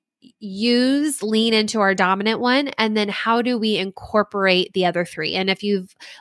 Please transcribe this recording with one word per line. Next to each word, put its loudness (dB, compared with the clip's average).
use, 0
lean 2
into 0
our 2
dominant 0
one, 0
and 0
then 0
how 0
do -2
we 0
incorporate 0
the 2
other -2
three? -6
And 0
if -4
you've -2